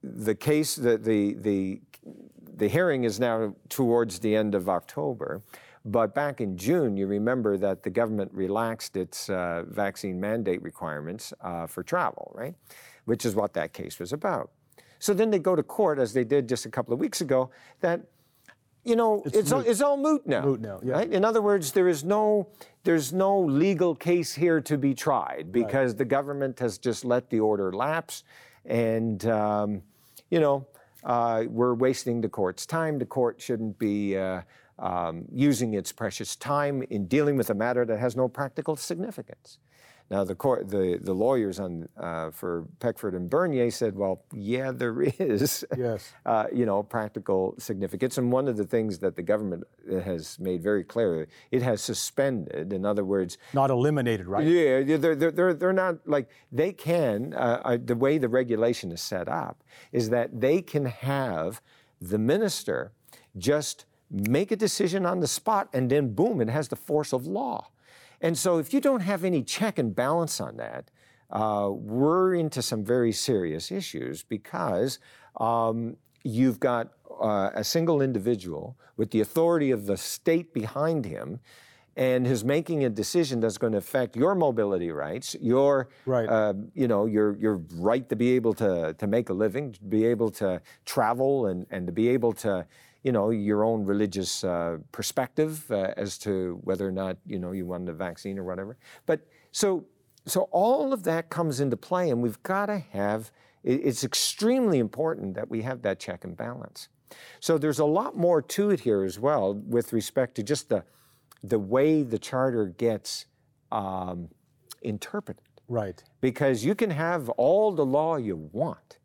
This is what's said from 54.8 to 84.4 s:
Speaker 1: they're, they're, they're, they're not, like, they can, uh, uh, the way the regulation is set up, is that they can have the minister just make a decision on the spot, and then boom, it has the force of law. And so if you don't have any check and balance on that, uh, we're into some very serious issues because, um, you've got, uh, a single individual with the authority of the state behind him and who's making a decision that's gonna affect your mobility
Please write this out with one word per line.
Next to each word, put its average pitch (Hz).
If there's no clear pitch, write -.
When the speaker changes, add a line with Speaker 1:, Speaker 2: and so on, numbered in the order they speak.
Speaker 1:
they're, 156
they're, 160
they're, 175
they're 180
not, 185
like, 143
they 156
can, 147
uh, 120
uh, 120
the 120
way 135
the 127
regulation 117
is 82
set 90
up, -
is 117
that 120
they 147
can 147
have 120
the 90
minister 120
just 139
make 120
a -
decision 190
on 185
the 156
spot, 208
and 127
then 135
boom, 180
it 113
has 139
the -
force 147
of 131
law. 226
And 165
so 175
if -
you 277
don't 269
have 180
any 180
check -
and 113
balance 151
on 57
that, 58
uh, 104
we're 147
into 156
some 107
very 120
serious 90
issues 160
because, 120
um, 117
you've 120
got, 120
uh, 101
a 107
single 165
individual 101
with 104
the 110
authority 160
of 104
the 98
state -
behind 139
him 82
and 127
who's 120
making 151
a 123
decision 120
that's 110
gonna 110
affect 123
your 151
mobility 107